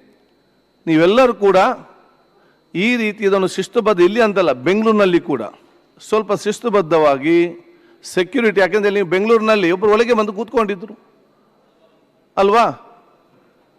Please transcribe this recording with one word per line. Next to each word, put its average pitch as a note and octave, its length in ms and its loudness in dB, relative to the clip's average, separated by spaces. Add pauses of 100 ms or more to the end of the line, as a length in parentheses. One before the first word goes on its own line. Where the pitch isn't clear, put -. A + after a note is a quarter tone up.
(880)
ನೀವೆಲ್ಲರೂ G3+ 460 2
ಕೂಡ G3 240 2 (1160)
ಈ A3+ 200 -2
ರೀತಿ G#3+ 300 -6
ಇದನ್ನು F#3+ 220 0
ಶಿಸ್ತುಬದ್ಧ, G3 540 -2
ಇಲ್ಲಿ G#3 200 2
ಅಂತಲ್ಲ, F#3+ 300 0
ಬೆಂಗಳೂರಿನಲ್ಲಿ F#3+ 680 0
ಕೂಡ C3 220 -6 (680)
ಸ್ವಲ್ಪ G#3 240 -2
ಶಿಸ್ತುಬದ್ಧವಾಗಿ E3 1040 0 (680)
ಸೆಕ್ಯೂರಿಟಿ, G3 580 -2
ಯಾಕೆಂದರೆ G3+ 300 0
ನೀವು G3 160 -2
ಬೆಂಗಳೂರಿನಲ್ಲಿ G#3 640 2
ಒಬ್ಬರು G3+ 200 0
ಒಳಗೆ A#3 220 2
ಬಂದು G#3+ 200 -2
ಕೂತ್ಕೊಂಡಿದ್ರು, G#3+ 800 -6 (1200)
ಅಲ್ವಾ? G3+ 540 0 (880)